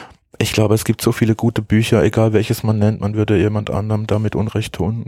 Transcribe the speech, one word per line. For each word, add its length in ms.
ich 140
glaube, 220
es 100
gibt 160
so 120
viele 220
gute 280
Bücher, 400
egal 320
welches 280
man 160
nennt, 220
man 140
würde 240
jemand 320
anderem 360
damit 300
Unrecht 380
tun. 320